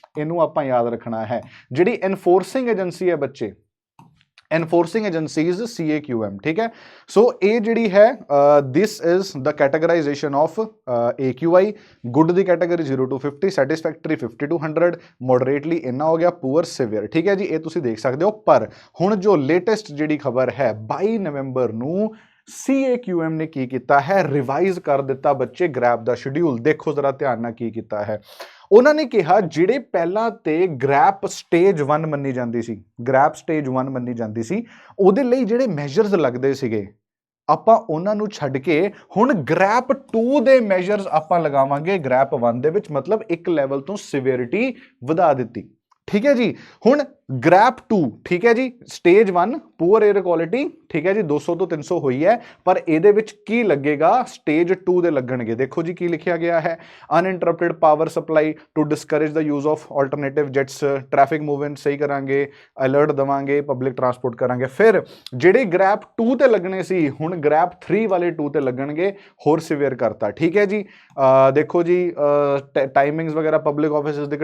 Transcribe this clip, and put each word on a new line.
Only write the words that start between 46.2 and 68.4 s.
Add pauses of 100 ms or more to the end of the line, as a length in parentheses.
ਹੈ
ਜੀ। (300)
ਹੁਣ (440)
ਗ੍ਰੈਪ (140)
ਟੂ,
ਠੀਕ
ਹੈ
ਜੀ, (140)
ਸਟੇਜ
ਵਨ
ਪੂਅਰ
ਏਅਰ
ਕੁਆਲਿਟੀ, (180)
ਠੀਕ
ਹੈ
ਜੀ,
ਦੋ
ਸੌ
ਤੋਂ
ਤਿੰਨ
ਸੌ
ਹੋਈ
ਹੈ, (240)
ਪਰ
ਇਹਦੇ
ਵਿੱਚ (120)
ਕੀ
ਲੱਗੇਗਾ?
ਸਟੇਜ
ਟੂ
ਦੇ
ਲੱਗਣਗੇ।
ਦੇਖੋ
ਜੀ
ਕੀ
ਲਿਖਿਆ
ਗਿਆ
ਹੈ, (400)
uninterrupted
power
supply
to
discourage
the
use
of (240)
alternative
jets,
traffic
movement
ਸਹੀ
ਕਰਾਂਗੇ, (340)
ਅਲਰਟ
ਦੇਵਾਂਗੇ,
ਪਬਲਿਕ
ਟਰਾਂਸਪੋਰਟ
ਕਰਾਂਗੇ।
ਫਿਰ (320)
ਜਿਹੜੇ
ਗ੍ਰੈਪ (160)
ਟੂ
ਤੇ
ਲੱਗਣੇ
ਸੀ
ਹੁਣ
ਗ੍ਰੈਪ (120)
ਥ੍ਰੀ
ਵਾਲੇ
ਟੂ